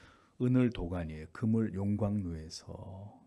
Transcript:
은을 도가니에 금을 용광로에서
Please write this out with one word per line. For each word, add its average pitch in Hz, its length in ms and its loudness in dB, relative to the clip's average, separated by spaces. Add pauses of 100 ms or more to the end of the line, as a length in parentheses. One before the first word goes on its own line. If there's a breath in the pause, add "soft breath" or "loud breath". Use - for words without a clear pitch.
(400 soft breath)
은을 127 300 6
도가니에 85 640 -4
금을 110 420 2
용광로에서 95 1500 -4